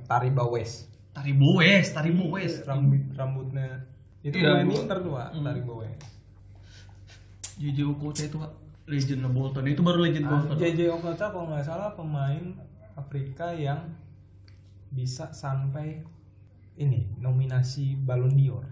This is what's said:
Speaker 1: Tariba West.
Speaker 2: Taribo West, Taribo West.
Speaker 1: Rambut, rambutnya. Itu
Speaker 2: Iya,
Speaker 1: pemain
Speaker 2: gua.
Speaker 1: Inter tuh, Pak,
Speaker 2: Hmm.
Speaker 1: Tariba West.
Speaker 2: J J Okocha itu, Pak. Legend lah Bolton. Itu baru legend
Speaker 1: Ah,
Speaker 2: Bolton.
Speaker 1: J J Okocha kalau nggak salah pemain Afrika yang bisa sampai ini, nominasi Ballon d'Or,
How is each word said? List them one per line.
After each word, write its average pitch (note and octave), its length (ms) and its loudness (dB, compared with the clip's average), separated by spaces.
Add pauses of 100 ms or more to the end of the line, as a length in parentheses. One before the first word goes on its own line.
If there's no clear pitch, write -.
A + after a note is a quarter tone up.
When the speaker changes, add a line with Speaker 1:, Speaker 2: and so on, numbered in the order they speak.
Speaker 1:
Tariba B2 440 2
West. A#2 300 -2 (340)
Speaker 2:
Taribo C#3 460 6
West, F3+ 360 6
Taribo E3+ 360 0
West. F3+ 360 -2
Speaker 1:
Rambut, C#3 380 4 (100)
rambutnya. C3+ 540 -6 (540)
Itu C#3+ 160 -6
Speaker 2:
Iya, D3 200 6
Speaker 1:
pemain - 100 4
Speaker 2:
gua. G3+ 140 2
Speaker 1:
Inter G3 180 -4
tuh, F3 140 -6
Pak, B2 180 -6
Speaker 2:
Hmm. D#3 140 -6
Speaker 1:
Tariba B2 320 -4
West. A2 240 -12 (1500)
Speaker 2:
J - 140 -10
J C#3 160 -2
Okocha D3 400 -2
itu, D3+ 120 -8
Pak. D#3 160 -10 (320)
Legend C3+ 360 -2
lah B2+ 120 0
Bolton. C3+ 320 -2
Itu D3 160 0
baru E3+ 200 4
legend D#3 240 2
Speaker 1:
Ah, D3 80 0
Speaker 2:
Bolton. D3 240 2
Speaker 1:
J F3 140 2
J D#3+ 180 0
Okocha E3+ 400 -4
kalau F3 200 -8
nggak D3 160 -4
salah F3+ 280 -6
pemain D#3 640 -4 (400)
Afrika C#3+ 560 -8
yang D3+ 300 -4 (1080)
bisa C3 420 -8
sampai C#3 720 -4 (720)
ini, C3 320 0 (100)
nominasi C3 800 0
Ballon B2+ 340 2
d'Or, C3+ 420 4